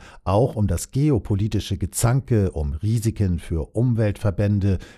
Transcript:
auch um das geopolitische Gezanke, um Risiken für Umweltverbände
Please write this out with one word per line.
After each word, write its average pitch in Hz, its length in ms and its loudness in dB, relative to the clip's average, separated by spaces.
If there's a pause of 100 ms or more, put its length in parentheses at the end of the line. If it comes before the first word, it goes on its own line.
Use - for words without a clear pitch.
(260)
auch 104 300 2
um 104 120 2
das 87 240 -4
geopolitische 107 840 0
Gezanke, 113 760 0
um 73 220 -4
Risiken 104 680 0
für - 360 -6
Umweltverbände 104 1000 2 (200)